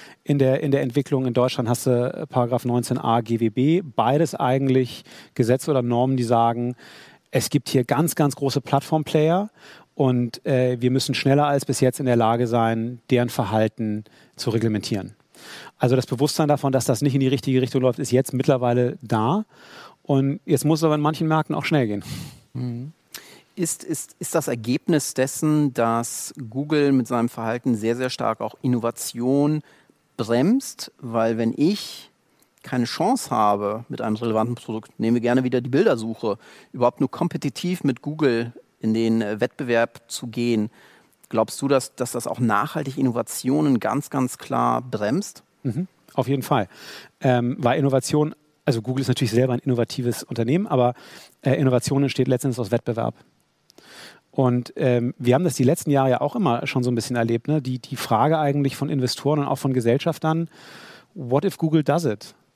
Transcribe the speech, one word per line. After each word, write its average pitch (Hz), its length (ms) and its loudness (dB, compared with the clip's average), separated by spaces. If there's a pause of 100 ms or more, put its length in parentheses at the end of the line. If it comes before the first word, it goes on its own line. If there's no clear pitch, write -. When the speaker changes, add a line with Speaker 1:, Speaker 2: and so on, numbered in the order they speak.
(240)
Speaker 1:
in 143 140 2
der, 131 240 4
in 147 80 -2
der 139 100 2
Entwicklung. 131 460 0
In 120 80 -2
Deutschland 123 340 2
hast 120 180 -2
du, 131 40 4
äh, 123 360 0
Paragraph 120 380 0
neunzehn 123 320 0
a 117 240 2
G 113 200 -2
W 113 100 2
B. 156 320 2
Beides 143 520 0
eigentlich 131 720 0 (300)
Gesetze 127 360 2
oder 135 120 2
Normen, 123 340 2
die 123 80 0
sagen, 117 500 2 (580)
es - 180 -2
gibt - 180 0
hier 127 160 2
ganz, 143 300 0
ganz 143 220 2
große 135 260 -2
Plattform-Player 156 880 0 (440)
und, 123 520 0
äh, 127 340 2
wir 123 100 2
müssen 127 240 0
schneller 143 320 4
als 143 180 0
bis - 160 -4
jetzt 131 200 2
in 135 60 -4
der 120 100 4
Lage 117 300 2
sein, 113 540 0 (100)
deren 120 200 4
Verhalten 110 720 0 (320)
zu - 140 -4
reglementieren. 107 640 -2 (640)
Also 131 180 2
das 123 100 0
Bewusstsein 143 420 0
davon, 139 220 0
dass 127 140 0
das 127 180 0
nicht 139 120 2
in 139 60 0
die 131 80 2
richtige 131 320 0
Richtung 127 220 0
läuft, 127 160 2
ist 131 140 -4
jetzt 127 200 2
mittlerweile 123 720 0
da. 120 420 0 (580)
Und 139 420 0
jetzt 151 200 2
muss 156 160 2
es 165 40 2
aber 151 100 2
in 151 60 0
manchen 151 260 0
Märkten 156 280 0
auch - 100 -4
schnell 139 220 2
gehen. 104 180 -4 (480)
Speaker 2:
Mhm. 123 400 -8 (640)
Ist, - 300 -6
ist, - 340 -8
ist - 160 -6
das 160 140 0
Ergebnis 127 640 -2
dessen, 147 600 0
dass 117 600 -2 (140)
Google 143 440 0
mit 127 140 2
seinem 120 220 0
Verhalten 117 460 -2
sehr, 113 220 0
sehr 127 140 -4
stark 113 300 -2
auch 110 220 -6
Innovation 127 1000 0 (540)
bremst? 127 840 0
Weil 113 380 -2
wenn 117 180 0
ich - 540 -2 (520)
keine 123 220 -2
Chance 202 460 -2
habe 104 580 0
mit - 140 -8
einem 110 140 -2
relevanten 117 400 -2
Produkt, - 440 -10
nehmen 113 140 2
wir 117 80 0
gerne 123 200 2
wieder 123 180 0
die 123 100 -6
Bildersuche, 117 640 0 (360)
überhaupt 123 280 0
nur 135 100 0
kompetitiv 175 720 -4
mit 131 200 -2
Google 127 500 0 (280)
in 110 120 0
den, 113 300 2
äh, 104 180 -4
Wettbewerb 120 680 0
zu - 180 -10
gehen, 113 440 0 (580)
glaubst - 340 -2
du, 135 60 -2
dass, 135 260 0
dass - 180 -6
das 117 140 -6
auch - 140 -6
nachhaltig 131 580 -2
Innovationen 127 840 0
ganz, 117 300 -4
ganz 131 280 -2
klar 120 440 -2
bremst? 123 600 -4 (200)
Speaker 1:
Mhm, 139 260 -4 (260)
auf 123 140 0
jeden 135 140 -2
Fall. 117 260 0 (520)
Ähm, 123 380 2
weil 123 200 2
Innovation, 147 560 2 (300)
also 113 180 0
Google 127 180 -4
ist 127 80 -2
natürlich 120 220 0
selber 123 240 2
ein - 60 -2
innovatives 120 640 -2
Unternehmen, 127 420 0
aber, 123 280 2 (480)
äh, 135 120 2
Innovation 135 480 2
entsteht 131 260 0
letztendlich 127 300 0
aus 101 120 -6
Wettbewerb. 113 440 -2 (1160)
Und, 123 460 0
ähm, 123 420 0
wir 120 160 4
haben 170 100 2
das 156 100 0
die 127 100 2
letzten 151 260 2
Jahre 135 200 4
ja 123 100 2
auch 147 160 -2
immer 139 300 0
schon 127 160 -2
so 123 80 0
ein 123 60 0
bisschen 120 200 -4
erlebt, 117 320 0
ne? 151 140 0
Die, 127 160 -4
die - 180 -12
Frage 143 420 2
eigentlich 143 380 0
von 139 140 -4
Investoren 143 480 0
und 143 80 -2
auch 131 100 -2
von 135 160 -2
Gesellschaftern, 156 760 0 (640)
„What 139 300 0
if 196 120 -2
Google 160 260 2
does 156 220 0
it?“ 107 300 -4 (220)